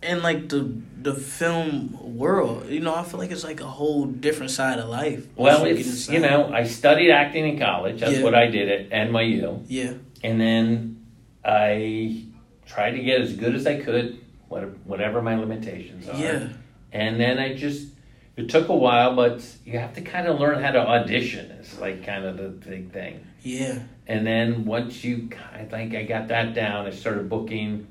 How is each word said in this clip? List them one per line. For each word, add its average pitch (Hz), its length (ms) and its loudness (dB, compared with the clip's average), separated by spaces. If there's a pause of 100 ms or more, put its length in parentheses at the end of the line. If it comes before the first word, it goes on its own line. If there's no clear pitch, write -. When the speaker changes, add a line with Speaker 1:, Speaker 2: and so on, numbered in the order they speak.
Speaker 1:
in, 175 180 -2
like, 165 280 0
the, 135 220 0 (300)
the 135 140 -2
film 147 1000 -4
world? 156 540 0
You 151 120 -2
know, 165 120 0
I 170 100 -2
feel 185 160 -10
like 180 120 -6
it's, 165 120 -8
like, 156 180 -10
a 135 40 -10
whole 143 400 0
different 131 460 -2
side 131 260 0
of 113 100 -6
life. 123 380 -4 (100)
Speaker 2:
Well, 143 280 8
Speaker 1:
Once 165 80 4
you 170 40 4 (160)
Speaker 2:
it's, - 140 -6
Speaker 1:
get - 80 -4
Speaker 2:
you 165 100 4
Speaker 1:
inside. 143 60 6 (200)
Speaker 2:
know, - 40 -6
I 117 120 2
studied 147 440 6
acting 151 380 4
in 147 100 -2
college. 95 440 0
That's 135 160 4
Speaker 1:
Yeah. 131 60 2
Speaker 2:
what 117 120 6
I 120 100 10
did 104 240 2
at 98 220 -2
N 110 200 0
Y 113 120 2
U. - 440 0
Speaker 1:
Yeah. 127 260 -4 (300)
Speaker 2:
And 113 160 0
then 113 640 2 (400)
I 110 800 0 (420)
tried 110 260 -2
to 131 80 -4
get 127 220 2
as 117 120 -2
good 110 220 0
as - 100 -2
I 143 160 0
could, 117 380 -2 (300)
what-, 95 360 -8
whatever 107 360 -2
my 113 140 -2
limitations 95 720 -8
are. - 120 -8
Speaker 1:
Yeah. 151 300 -2 (420)
Speaker 2:
And 110 280 -2
then 127 200 2
I 131 160 -4
just, 143 320 -6 (480)
it 117 140 -8
took 165 200 4
a 185 60 4
while, 123 400 6
but 120 280 4 (220)
you 120 140 -4
have 117 160 -8
to - 60 -12
kinda 175 320 -4
learn 143 280 2
how 139 100 0
to 127 80 6
audition. 117 680 0 (100)
It's, - 200 -18
like, 92 260 -8
kind 98 200 -8
of 92 120 -6
the 95 120 -8
big 95 420 -14
thing. 90 340 -12 (160)
Speaker 1:
Yeah. 127 380 -6 (280)
Speaker 2:
And 110 200 -2
then 113 380 0
once 117 380 -4
you, 120 260 -4 (240)
I 107 100 -12
think 113 320 -8
I 110 80 -6
got 110 260 -4
that 113 240 0
down, 104 320 -2
I 98 60 -6
started 101 380 -4
booking. 107 600 -4